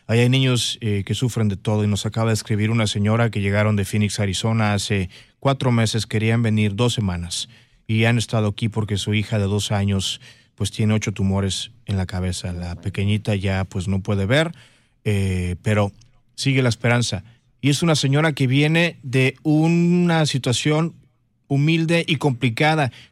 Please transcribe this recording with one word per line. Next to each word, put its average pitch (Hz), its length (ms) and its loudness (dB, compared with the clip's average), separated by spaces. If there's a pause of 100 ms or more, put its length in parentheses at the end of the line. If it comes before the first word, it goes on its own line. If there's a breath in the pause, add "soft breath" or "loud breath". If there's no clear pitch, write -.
Ahí 113 120 2
hay 123 100 4
niños, 127 520 0
eh, 101 240 -2
que 107 80 -4
sufren 110 340 0
de 98 80 0
todo 107 300 0
y - 20 2
nos 101 180 0
acaba 113 260 0
de - 20 2
escribir 107 380 -2
una 113 160 0
señora 107 440 0
que 107 80 -4
llegaron 104 380 2
de 98 80 0
Phoenix, 107 340 -2
Arizona, 107 540 0
hace 101 360 -2 (300 loud breath)
cuatro 131 320 0
meses, 113 340 0
querían 113 380 0
venir 107 320 0
dos 120 180 0
semanas 87 540 -4 (400 soft breath)
y 110 160 2
han 120 140 2
estado 107 320 0
aquí 113 180 -4
porque 104 300 -2
su 104 160 -2
hija 107 260 -2
de 101 60 0
dos 101 260 -2
años, 98 480 0 (360 loud breath)
pues, 98 160 -4
tiene 107 240 0
ocho 104 180 -2
tumores 95 580 -2 (140)
en 98 120 -2
la 92 100 -2
cabeza. 90 440 -4
La 87 240 -8
pequeñita 104 600 -2
ya, 95 280 -2
pues, 90 240 -6
no 95 140 0
puede 98 240 -2
ver, 156 260 2 (540 soft breath)
eh, 92 560 -2
pero 104 300 0 (440)
sigue 135 280 0
la 123 60 2
esperanza. 120 540 0 (380 soft breath)
Y 139 80 2
es 147 140 0
una 160 120 4
señora 147 380 2
que 131 140 0
viene 156 560 2
de 131 400 0
una 170 840 4
situación 151 720 0 (520)
humilde 165 580 2
y 156 120 0
complicada. 139 720 0 (200 loud breath)